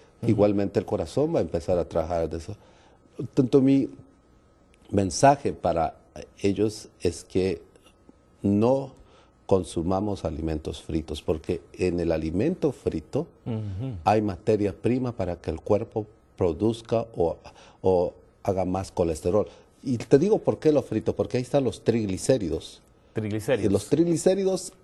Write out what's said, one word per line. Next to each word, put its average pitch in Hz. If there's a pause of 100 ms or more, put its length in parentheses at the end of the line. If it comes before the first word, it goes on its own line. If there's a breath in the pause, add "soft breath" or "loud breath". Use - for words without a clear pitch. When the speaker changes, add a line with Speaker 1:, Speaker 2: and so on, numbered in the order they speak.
(220 loud breath)
Speaker 1:
Ujú. 117
Speaker 2:
igualmente 101
el 92
corazón 127
va 143
a -
empezar 90
a 80
trabajar 82
de 85
eso. 101 (800 soft breath)
Tanto 135
mi 135 (1000)
mensaje 101
para 82 (460)
ellos 101 (120)
es 87
que 92 (800)
no 113 (520 soft breath)
consumamos 95
alimentos 80
fritos, 80
porque 85 (120)
en 87
el 82
alimento 92
frito - (180)
Speaker 1:
Ujú. 110
Speaker 2:
hay 107
materia 101
prima 123
para 90
que -
el 82
cuerpo 104 (320)
produzca 107 (100)
o, 82 (440 loud breath)
o 90 (300)
haga 92
más 92
colesterol. 90 (360 loud breath)
Y 123
te 139
digo 185
por 110
qué 156
lo 143
frito, 110
porque 104
ahí 127
están 139
los 113
triglicéridos. 101 (320)
Speaker 1:
Triglicéridos. 107
Speaker 2:
Y -
los 98
triglicéridos 185 (100)